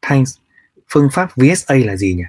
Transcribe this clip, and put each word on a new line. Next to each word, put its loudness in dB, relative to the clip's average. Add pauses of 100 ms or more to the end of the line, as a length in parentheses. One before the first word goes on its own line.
Thanks. -2 (560)
Phương 2
pháp -4
V 2 (140)
S -10
A 2
là 0
gì -2
nhỉ? -6